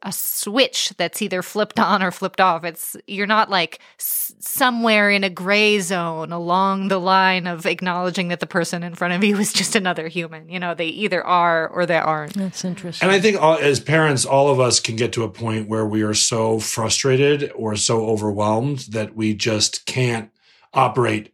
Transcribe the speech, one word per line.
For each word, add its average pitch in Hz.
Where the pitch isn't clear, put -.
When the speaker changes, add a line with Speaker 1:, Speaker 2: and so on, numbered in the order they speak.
Speaker 1:
a 196
switch -
that's 175
either 185
flipped 208
on 196
or 180
flipped 185
off. 170
It's, -
you're 196
not, 214
like, 175
s-, -
somewhere 226
in 196
a 196
gray 202
zone 170
along 190
the 190
line 185
of 170
acknowledging 180
that 175
the 170
person 170
in 175
front 175
of 180
you 208
is 208
just -
another 170
human. 160
You 180
know, 175
they 165
either 180
are 170
or 175
they 170
aren't. 156
Speaker 2:
That's 190
interesting. 175
Speaker 3:
And 196
I 196
think 196
all, 160
as 143
parents, 151
all 139
of 131
us 123
can 113
get 113
to 117
a 104
point 110
where 110
we 107
are 107
so 113
frustrated 135
or 107
so 110
overwhelmed 107
that 110
we 110
just -
can't 117
operate 117